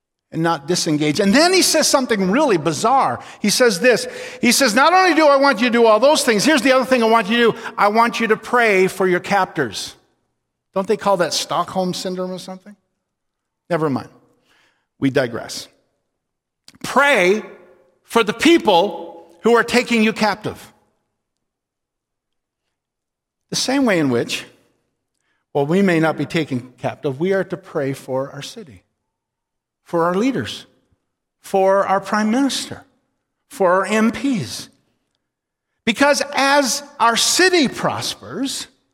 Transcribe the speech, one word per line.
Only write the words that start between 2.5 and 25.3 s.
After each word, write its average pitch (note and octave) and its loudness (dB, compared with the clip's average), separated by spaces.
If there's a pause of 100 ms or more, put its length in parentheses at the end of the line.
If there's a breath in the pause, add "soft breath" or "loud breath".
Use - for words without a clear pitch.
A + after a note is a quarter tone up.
bizarre. D#3+ 0 (160 loud breath)
He G#3 -2
says A3+ 2
this. A#3 2 (340 loud breath)
He A#3+ 2
says, A#3+ 2
"Not C#4+ 4
only F#4 4
do D4+ 4
I C#4 6
want C4+ 2
you B3 2
to A3+ -2
do A#3 4
all G#3+ 6
those C#4+ 4
things, G#3 0
here's C4+ 2
the C4 4
other B3+ 2
thing B3+ 0
I - 2
want A3 2
you A#3 0
to A#3+ 2
do. - -8
I G3+ 2
want A3+ 0
you A3+ -2
to A3 0
pray G#3 2
for F#3+ -2
your F3+ 0
captors." F#3 -4 (800)
Don't F#3+ -4
they G#3 0
call G3+ 0
that E3 -2
Stockholm F3 -4
Syndrome F#3 -8
or F3+ -12
something? F#3 -18 (920)
Never D#3 -2
mind. A#2+ -6 (880)
We C3+ 0
digress. B2+ -4 (1120)
Pray A3 2 (600)
for A3+ 0
the G#3 -4
people - 0
who A3+ 4
are A3+ 4
taking A#3 0
you A3 2
captive. G3 -6 (2750)
The F#3 -6
same C4+ -2
way F#3+ 2
in C#3+ 0
which, A#2+ -4 (1040)